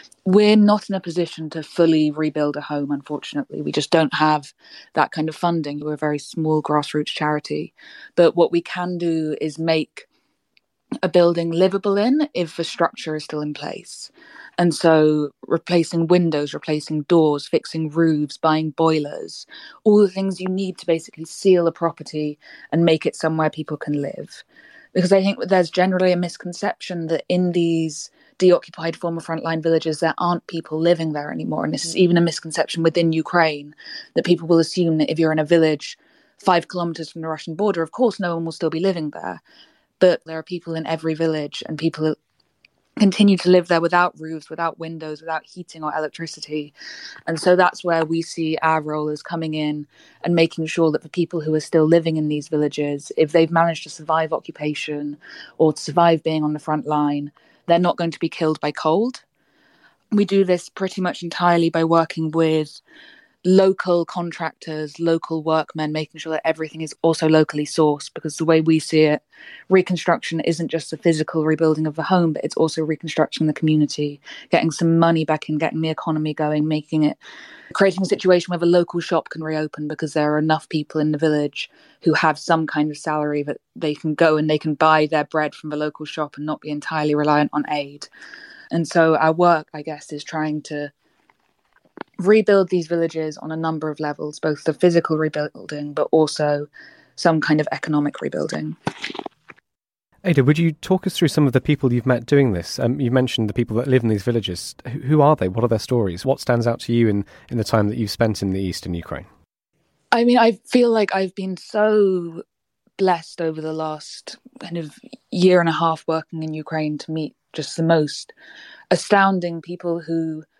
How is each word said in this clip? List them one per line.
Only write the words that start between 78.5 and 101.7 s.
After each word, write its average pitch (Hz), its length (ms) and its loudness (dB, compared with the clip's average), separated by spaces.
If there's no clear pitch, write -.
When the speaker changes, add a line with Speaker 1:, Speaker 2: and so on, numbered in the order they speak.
Speaker 1:
where 175 80 -4
the 170 60 -2
local 175 340 2
shop - 300 -2
can 160 160 -10
reopen 151 440 -6
because 151 260 -6
there 151 180 2
are 151 60 0
enough 156 320 0
people 156 280 -4
in 151 140 0
the 151 60 -2
village 147 500 -2
who 156 140 2
have 151 240 2
some 165 280 0
kind 151 240 -2
of 147 60 -10
salary 147 460 -2
that 143 160 -6
they 151 180 -4
can 156 200 -4
go 156 240 4
and 151 100 0
they 156 100 2
can 156 140 -2
buy 156 320 4
their 151 200 0
bread 151 300 -4
from - 140 -14
the 147 80 -6
local 151 300 -6
shop 147 320 -8
and 147 80 -8
not 156 160 -6
be 156 80 -10
entirely 147 440 -2
reliant 147 380 2
on 147 160 -4
aid. 143 400 -8
And 165 180 -2
so 160 280 4
our 160 160 2
work, 170 420 4
I 151 80 -10
guess, 151 320 -10
is 147 100 -10
trying 151 380 -4
to 147 320 -8
rebuild 196 500 4
these 175 180 0
villages 160 520 -2
on 160 120 -10
a 160 60 -6
number 160 340 -4
of 147 80 -10
levels, 151 400 -8
both 156 260 -4
the 156 80 0
physical 170 460 2
rebuilding, 151 760 -6
but 143 200 -2
also 147 560 0
some 165 240 2
kind 156 200 2
of 151 120 -2
economic 147 480 -2
rebuilding. 156 560 -6
Speaker 2:
Ada, 156 220 4
would 151 140 4
you 165 140 2
talk - 360 -2
us - 80 -4
through 160 120 2
some 151 180 2
of 127 60 2
the 127 80 2
people 135 320 0